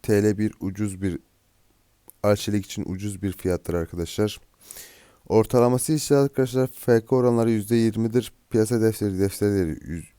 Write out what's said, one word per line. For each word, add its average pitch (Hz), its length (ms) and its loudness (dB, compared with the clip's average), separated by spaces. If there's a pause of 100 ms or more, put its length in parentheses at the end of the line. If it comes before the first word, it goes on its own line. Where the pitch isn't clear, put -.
T 104 200 2
L 104 160 2
bir 107 220 -2
ucuz 95 420 -6
bir 92 160 -2 (1040)
Arçelik 104 440 0
için - 200 -8
ucuz 95 360 -8
bir 98 100 -2
fiyattır 87 420 -4
arkadaşlar. 87 640 -4 (880)
Ortalaması 123 640 2
ise 147 240 2
arkadaşlar 131 500 0
F 117 400 0
K 131 100 2
oranları 120 340 2
yüzde 110 260 0
yirmidir. 113 560 0 (180)
Piyasa 110 300 2
defteri 104 380 0
defter 98 340 0
değeri 87 300 0
yüz 80 220 -10 (140)